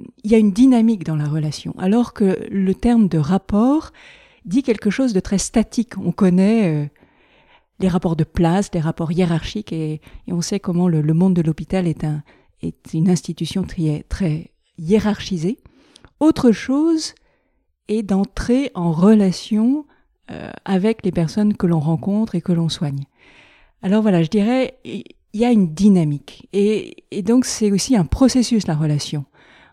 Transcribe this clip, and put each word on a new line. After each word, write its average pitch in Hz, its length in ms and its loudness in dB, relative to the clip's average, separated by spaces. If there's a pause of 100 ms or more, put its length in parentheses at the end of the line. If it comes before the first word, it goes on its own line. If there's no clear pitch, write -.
(240)
il 208 80 -4
y 226 40 8
a - 20 8
une 214 140 4
dynamique 226 540 4
dans 156 100 -2
la 151 140 -2
relation, 151 480 -4
alors 220 360 0
que - 380 0
le 190 240 0
terme 233 320 2
de 165 100 -2
rapport 202 760 0 (500)
dit 214 200 -2
quelque 214 260 -2
chose 247 240 0
de 185 80 0
très - 160 -2
statique. - 600 -2
On 185 140 -2
connaît, 190 560 2
euh, 151 180 -2 (920)
les 190 80 0
rapports 170 300 0
de 156 80 0
place, 180 480 0
les 170 80 -2
rapports 160 320 -4
hiérarchiques, 170 580 -2
et, 156 300 -6 (260)
et 185 60 -8
on 170 80 -2
sait 196 180 -4
comment 180 300 0
le, 156 120 2
le 151 120 0
monde 180 200 4
de 170 80 2
l'hôpital 170 460 -2
est 156 160 -4
un, 151 180 -4 (400)
est - 320 -10
une 165 160 2
institution 175 540 -2
très, 151 460 -4
très 160 420 -4 (260)
hiérarchisée. 190 840 -2 (600)
Autre 294 320 4
chose 311 640 -2 (720)
est 220 160 -2
d'entrer 220 720 -2
en 170 160 0
relation, 214 920 2 (460)
euh, - 200 -14 (140)
avec 196 400 0
les 185 60 0
personnes 202 440 0
que - 100 -2
l'on 170 140 2
rencontre 190 560 -2
et 170 60 -4
que - 100 -4
l'on 165 160 0
soigne. 139 380 -6 (760)
Alors 208 200 0
voilà, 196 200 2
je 160 80 0
dirais, 233 560 0
il - 180 -12 (300)
y 214 120 0
a 247 60 2
une 190 220 2
dynamique. 170 800 2
Et, 202 580 -2
et 185 120 -6
donc, 240 200 2
c'est 208 280 -2
aussi 202 260 2
un 170 80 2
processus, 233 640 2
la 165 80 -2
relation. 147 500 -2 (480)